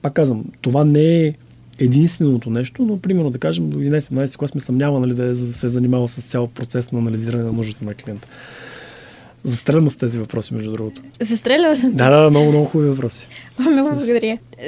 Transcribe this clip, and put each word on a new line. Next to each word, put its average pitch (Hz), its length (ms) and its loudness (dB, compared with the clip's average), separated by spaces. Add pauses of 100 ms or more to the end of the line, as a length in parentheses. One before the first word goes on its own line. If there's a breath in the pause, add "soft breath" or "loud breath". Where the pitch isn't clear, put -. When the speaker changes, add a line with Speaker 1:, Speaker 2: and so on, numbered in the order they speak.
Speaker 1:
Пак 143 100 -4
казвам, 131 320 0 (160)
това 135 240 2
не 156 420 4
е 151 80 -2 (440)
единственото 131 720 2
нещо, 123 340 -4
но, 214 140 0
примерно, 180 320 0
да 123 80 -6
кажем, 160 320 -2
до 147 100 -4
единайсети 143 580 -2
клас 147 160 -4
ме 139 60 -4
съмнява, 135 400 0
нали, 123 140 0
да 123 100 -2
е, 123 100 0
за 123 120 -4
да 120 60 -6
се 123 140 -6
е 120 40 -2
занимавал 123 380 0
с - 140 -6
цял 123 240 -4
процес 120 460 -8
на 123 60 -4
анализиране 117 460 -2
на 113 80 -4
нуждата 110 320 -6
на 104 100 -8
клиента. 104 340 -14 (1160 loud breath)
Застрелям 147 460 2
с - 60 -12
тези 117 220 -4
въпроси, 113 360 -8
между 110 180 -6
другото. 110 300 -8 (180)
Speaker 2:
Застреляла 262 560 0
съм 254 140 2
те. 214 60 -2
Speaker 1:
Да, 131 140 4 (120)
да, 156 80 8
много, 147 200 6
много 147 160 4
хубави 147 240 2
въпроси. 131 360 -4 (160 loud breath)
Speaker 2:
<laughs> - 180 -20
Много 277 280 2
Speaker 1:
С- 294 60 -2
Speaker 2:
благодаря. 233 440 -2 (300)